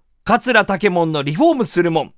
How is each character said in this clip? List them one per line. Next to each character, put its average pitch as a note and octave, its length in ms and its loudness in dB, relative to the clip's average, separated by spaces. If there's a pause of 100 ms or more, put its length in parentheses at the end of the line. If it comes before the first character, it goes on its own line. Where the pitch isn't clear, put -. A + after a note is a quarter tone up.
(240)
桂 A3+ 400 2
武 G3 300 -2
門 E3 180 0
の D3 100 -4
リ C#3+ 120 -4
フ G3+ 80 0
ォ E4 100 4
ー - 20 -2
ム B3 100 -2
す - 180 0
る E3+ 80 0
も D#3+ 120 0
ん。 - 160 -12